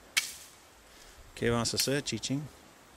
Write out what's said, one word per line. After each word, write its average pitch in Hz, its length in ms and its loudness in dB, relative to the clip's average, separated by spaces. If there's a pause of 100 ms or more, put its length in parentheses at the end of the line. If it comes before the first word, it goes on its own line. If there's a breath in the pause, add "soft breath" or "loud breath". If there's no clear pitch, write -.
(1400 loud breath)
¿Qué 113 160 2
vas 117 220 2
a 107 40 0
hacer, 135 240 2
Chichín? 135 400 -2 (560)